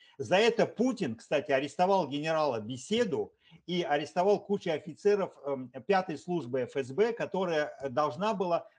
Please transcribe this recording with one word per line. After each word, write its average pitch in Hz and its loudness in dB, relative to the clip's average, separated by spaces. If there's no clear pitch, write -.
За 139 2
это 220 4
Путин, 196 -2
кстати, - -2
арестовал 170 2
генерала 147 0
Беседу 131 -2
и 170 -2
арестовал 175 0
кучу 196 -2
офицеров, 175 0
эм, 131 -6
пятой 185 0
службы 135 -4
Ф 120 -6
С 131 -4
Б, 214 2
которая 175 -2
должна 151 -2
была, 175 -2